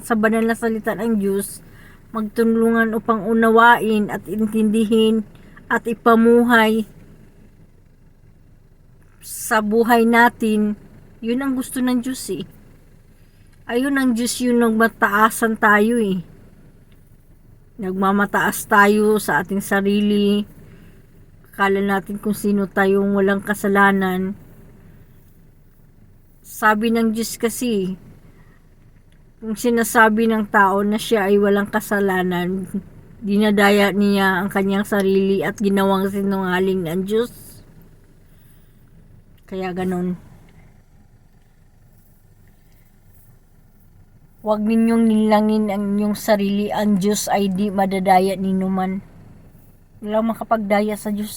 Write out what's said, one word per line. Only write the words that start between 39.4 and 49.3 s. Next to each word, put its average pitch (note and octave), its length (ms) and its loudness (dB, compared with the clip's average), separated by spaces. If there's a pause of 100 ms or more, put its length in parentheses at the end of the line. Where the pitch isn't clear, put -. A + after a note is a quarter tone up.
Kaya F#3 320 -8
ganun. F3+ 400 -4 (4000)
Huwag G#3+ 160 0
ninyong A3+ 480 2
nilangin G#3+ 560 2
ang G3+ 240 -4
inyong G#3 240 -2
sarili. G3+ 560 -2
Ang G#3 320 0
Diyos G3+ 240 -2
ay G3 240 0
di G3 160 -2
madadaya F#3+ 720 0
ni F#3+ 160 -2
numan. F#3+ 480 -4 (960)